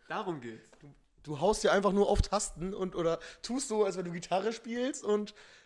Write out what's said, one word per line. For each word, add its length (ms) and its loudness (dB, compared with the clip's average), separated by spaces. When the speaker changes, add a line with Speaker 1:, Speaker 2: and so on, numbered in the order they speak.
Speaker 1:
Darum 320 -6
geht's. 280 -14
Speaker 2:
Du, 120 -20
du 160 -8
haust 240 2
ja 80 6
einfach 220 4
nur 160 4
auf 120 6
Tasten 520 -4
und 220 -4
oder 240 0
tust 280 -6
so, 160 2
als 120 0
wenn 80 -4
du 60 -6
Gitarre 400 -2
spielst 540 -4
und 280 0